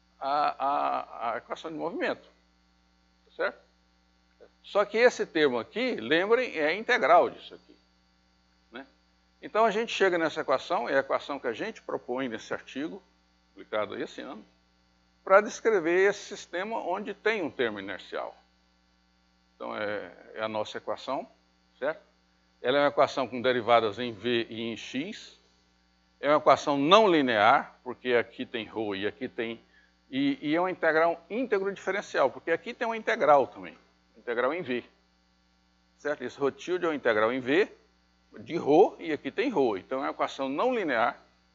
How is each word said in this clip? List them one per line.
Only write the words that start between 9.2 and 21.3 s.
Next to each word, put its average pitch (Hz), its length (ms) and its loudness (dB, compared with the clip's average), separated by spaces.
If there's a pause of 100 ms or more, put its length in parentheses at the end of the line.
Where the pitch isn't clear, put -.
Então, 208 240 2
a 214 40 4
gente 220 220 -4
chega 185 240 2
nessa 160 240 -2
equação, 170 480 -2
é 143 80 2
a 135 40 4
equação 135 380 -4
que 131 100 -4
a 113 40 -2
gente 185 300 -8
propõe 131 460 -6
nesse 110 260 -8
artigo, 165 480 -10 (500)
publicado 104 480 -6
esse 135 220 -10
ano, 160 200 -14 (800)
para 196 200 8
descrever 190 640 2
esse 202 120 -2
sistema 202 580 -10
onde 196 340 -6
tem 214 300 -2
um 143 80 -4
termo 110 280 -2
inercial. 87 560 -10 (1200)
Então, 120 220 -12
é, 101 340 -6 (240)
é 110 80 -8
a 110 60 -4
nossa 110 300 -6
equação, 131 500 -8 (500)